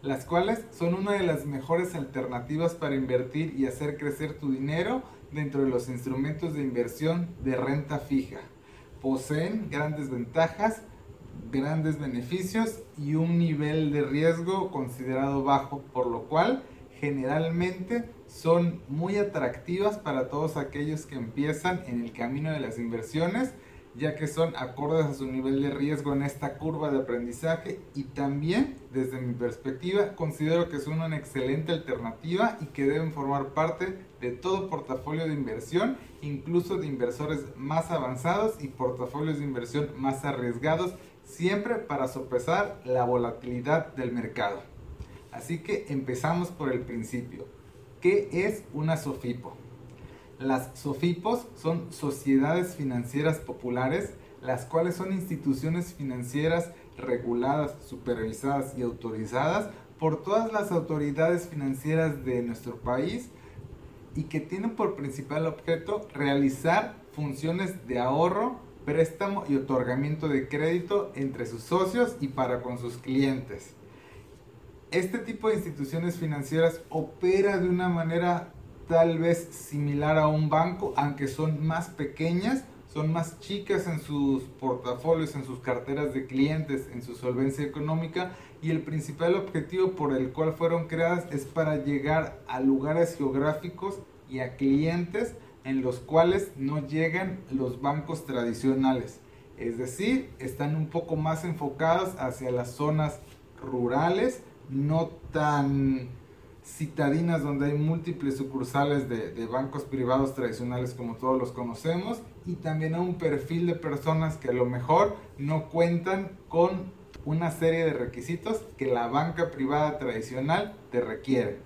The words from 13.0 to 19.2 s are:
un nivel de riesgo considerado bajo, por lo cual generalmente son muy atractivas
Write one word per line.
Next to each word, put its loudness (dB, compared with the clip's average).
un 4
nivel 4
de 2
riesgo 2
considerado -2
bajo, 2
por 2
lo -2
cual 2
generalmente 0
son 2
muy 0
atractivas 0